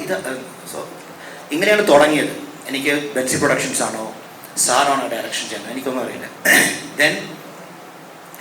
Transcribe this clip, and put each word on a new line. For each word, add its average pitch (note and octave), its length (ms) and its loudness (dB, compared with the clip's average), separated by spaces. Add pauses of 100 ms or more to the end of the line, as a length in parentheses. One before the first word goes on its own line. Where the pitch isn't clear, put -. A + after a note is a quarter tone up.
ഇത്, F#3 80 -2
ആ, C3+ 200 -4 (400)
so D#2 60 -8 (760)
ഇങ്ങനെയാണ് G#3 340 4
തുടങ്ങിയത്." D3 440 8 (360)
എനിക്ക് C#3+ 460 0
ബെൻസി C3 220 0
പ്രൊഡക്ഷൻസ് C3 460 2
ആണോ A2+ 320 -4 (420)
സാറാണോ C3+ 560 4
ഡയറക്ഷൻ - 360 -4
ചെയ്യുന്നത്, A2 240 -8
എനിക്കൊന്നും B2+ 320 -4
അറിയില്ല. - 220 -8 (400)
<clears throat> - 340 -4
Then, D3+ 140 4 (1300)